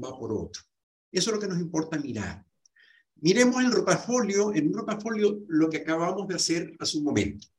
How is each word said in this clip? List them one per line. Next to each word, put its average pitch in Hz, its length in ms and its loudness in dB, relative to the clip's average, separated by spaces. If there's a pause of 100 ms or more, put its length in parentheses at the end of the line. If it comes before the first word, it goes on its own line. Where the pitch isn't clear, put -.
va - 160 -12
por 107 140 -6
otro. 92 300 -6 (500)
Eso 185 180 0
es 214 60 0
lo 208 40 -2
que 208 80 -4
nos 175 120 -2
importa 160 380 -4
mirar. 107 460 -8 (720)
Miremos 240 480 4
el 247 80 4
rotafolio, 208 800 2
en 151 160 2
un 185 60 0
rotafolio 214 760 0
lo 160 220 4
que 156 80 -4
acabamos 170 500 -2
de 180 60 -4
hacer 165 440 -2
hace 156 200 -4
un 147 60 -2
momento. 107 420 0 (120)